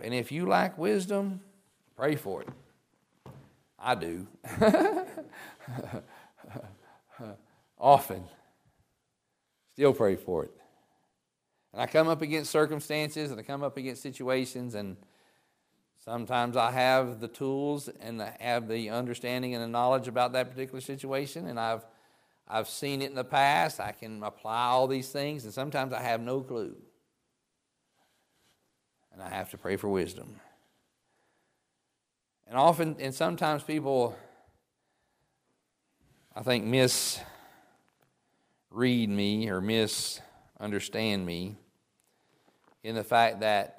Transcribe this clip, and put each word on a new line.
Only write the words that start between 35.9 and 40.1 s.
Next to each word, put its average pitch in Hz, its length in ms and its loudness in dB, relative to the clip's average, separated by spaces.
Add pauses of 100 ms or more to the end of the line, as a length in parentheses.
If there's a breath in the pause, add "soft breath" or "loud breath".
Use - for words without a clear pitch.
I 107 80 -10
think, 120 220 2
misread 127 580 2 (1900 loud breath)
me 104 400 0
or 92 100 -2
misunderstand 104 1700 -2